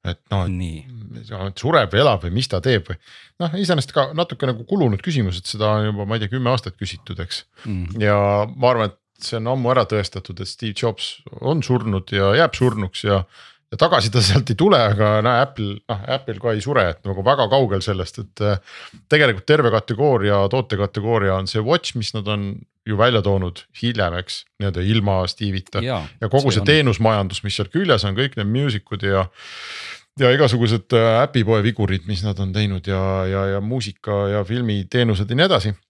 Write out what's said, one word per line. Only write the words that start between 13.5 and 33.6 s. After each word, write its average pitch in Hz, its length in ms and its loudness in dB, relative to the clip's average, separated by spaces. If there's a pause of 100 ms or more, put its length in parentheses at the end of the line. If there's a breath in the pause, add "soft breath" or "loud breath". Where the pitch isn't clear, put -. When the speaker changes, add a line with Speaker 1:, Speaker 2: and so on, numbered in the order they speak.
Speaker 1:
ja - 80 0
tagasi 107 320 4
ta 120 100 4
sealt 101 300 2
ei - 80 0
tule, 180 180 6 (140)
aga 107 320 2
näe, 123 180 4
Apple, 104 320 -6 (140)
noh, 101 260 -8
Apple 117 240 -8
ka 117 160 0
ei 104 80 -4
sure, 127 300 2
et - 160 -14
nagu 95 180 -4
väga 131 240 4
kaugel 113 320 2
sellest, 104 400 -4
et, - 220 -6
äh, 101 180 0 (480 loud breath)
tegelikult 135 380 2
terve 143 260 6
kategooria, 104 800 2
tootekategooria 101 880 0
on 95 100 -8
see 110 140 -2
watch, 160 340 -2
mis 107 160 -8
nad 104 160 -6
on 101 220 -4 (340)
ju 107 80 -2
välja 113 240 4
toonud 92 460 -2 (160)
hiljem, 107 400 -2
eks, - 240 -12 (160)
nii-öelda 90 260 -2
ilma 104 300 2 (100)
Steve'ita. 98 560 -6
Speaker 2:
Jaa, 113 220 -4 (160)
Speaker 1:
Ja 107 100 -4
kogu 139 160 4
Speaker 2:
see 110 140 2
Speaker 1:
see - 20 -4
Speaker 2:
on. 101 60 2
Speaker 1:
teenusmajandus, 113 720 2
mis 101 160 -4
seal 101 140 -4
küljes 151 340 2
on, 98 80 -2
kõik 135 240 -2
need 101 80 -2
music'ud 110 560 -2
ja, 98 220 2 (960 loud breath)
ja 127 100 6
igasugused, 120 640 2
äh, 113 300 4
äpipoe 110 400 2
vigurid, 98 420 -2
mis 95 160 -4
nad 101 160 -4
on 95 160 -4
teinud 101 320 -2
ja, 95 140 -2 (260)
ja, 98 160 -2 (140)
ja - 20 -2
muusika 104 640 -4 (160)